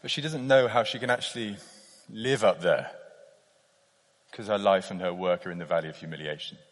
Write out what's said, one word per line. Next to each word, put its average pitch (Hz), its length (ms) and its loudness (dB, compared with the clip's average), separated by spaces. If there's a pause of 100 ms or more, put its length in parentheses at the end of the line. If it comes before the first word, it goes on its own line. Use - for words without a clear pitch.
But - 100 -8
she 143 100 -4
doesn't 147 240 -4
know 135 220 8
how 113 160 4
she 107 160 -6
can 123 100 -2
actually 113 460 -4 (520)
live 110 360 -2
up 87 160 4
there, 82 320 2 (1400)
'cause 107 160 -12
her 104 100 0
life 98 360 2
and 92 80 -8
her 90 120 -2
work 90 340 -2
are 92 40 -8
in 87 80 -8
the 85 60 -10
valley 80 240 -2
of 78 80 -12
humiliation. 78 640 -10 (140)